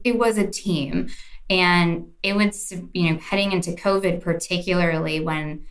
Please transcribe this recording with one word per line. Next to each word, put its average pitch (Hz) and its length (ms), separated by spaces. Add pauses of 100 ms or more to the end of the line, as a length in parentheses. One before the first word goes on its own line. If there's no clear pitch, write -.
it 240 120
was 220 220
a 190 80
team. 147 640 (420)
And 175 560 (160)
it 196 140
was, 208 360 (220)
you 175 160
know, 160 80
heading 196 320
into 175 220
covid, 190 480
particularly 165 960
when, 156 520